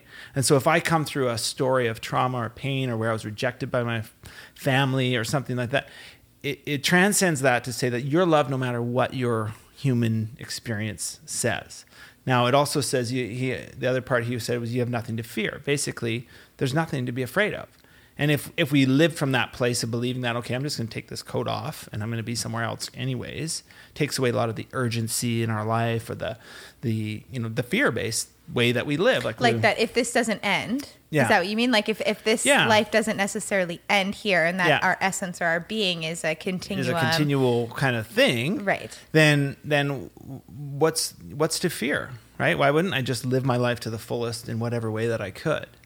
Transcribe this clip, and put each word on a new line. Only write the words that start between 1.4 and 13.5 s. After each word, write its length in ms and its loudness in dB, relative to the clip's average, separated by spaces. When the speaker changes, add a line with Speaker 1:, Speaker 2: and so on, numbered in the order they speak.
Speaker 1:
of 140 -6
trauma 380 0
or 100 -4
pain 400 -4
or 80 -2
where 140 0
I 20 0
was 120 -4
rejected 460 -4
by 120 0
my 160 -2
f-, 140 -10
family 600 2
or 80 0
something 320 -2
like 140 -2
that, 180 0
it, 240 -6
it 180 -2
transcends 580 4
that 240 4
to 60 -6
say 180 -2
that 120 0
you're 240 2
loved 240 4
no 80 -2
matter 240 -2
what 320 0
your 400 -2
human 640 0
experience 840 -8
says. 600 -4
Now, 140 4
it 80 4
also 280 2
says, 300 -2
you, 160 -2
he, 200 -4